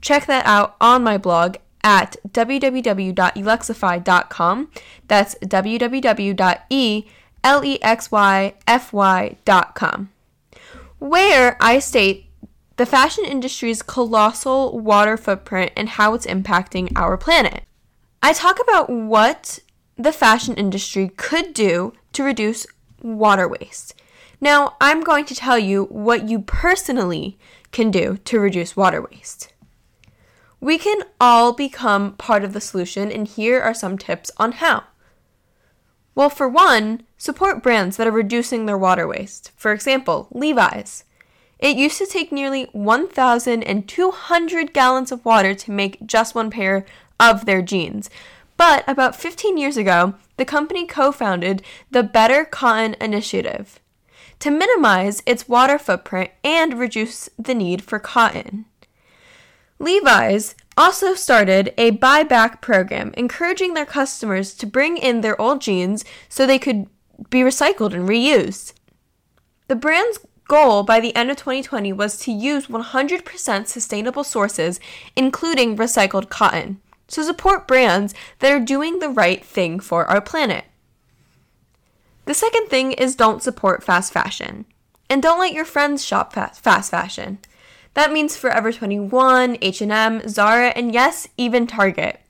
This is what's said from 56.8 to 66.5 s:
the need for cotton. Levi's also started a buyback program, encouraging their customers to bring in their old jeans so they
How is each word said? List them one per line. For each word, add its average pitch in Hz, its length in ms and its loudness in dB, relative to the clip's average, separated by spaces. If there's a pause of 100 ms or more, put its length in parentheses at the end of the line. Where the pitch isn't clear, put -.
the 254 160 -4
need 185 280 -4
for - 160 -8
cotton. - 680 -2 (1120)
Levi's 233 760 2 (220)
also 370 380 4
started 196 640 2
a 233 140 4
buyback 254 680 4
program, 202 560 -2
encouraging 349 560 -2
their 311 140 -4
customers 208 680 -4
to - 140 -12
bring 285 320 -2
in 233 240 0
their 214 180 -2
old 262 220 0
jeans 190 420 -2 (240)
so - 180 0
they 269 120 4